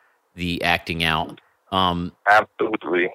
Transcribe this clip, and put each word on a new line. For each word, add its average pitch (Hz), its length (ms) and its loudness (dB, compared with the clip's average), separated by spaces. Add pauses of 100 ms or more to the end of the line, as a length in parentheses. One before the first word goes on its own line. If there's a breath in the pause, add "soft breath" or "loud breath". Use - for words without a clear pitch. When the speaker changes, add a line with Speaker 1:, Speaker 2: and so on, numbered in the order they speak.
(340)
Speaker 1:
the 87 300 -4
acting 85 400 -2
out. 80 360 -2 (320)
Um, 90 400 0 (160)
Speaker 2:
Absolutely. 101 880 0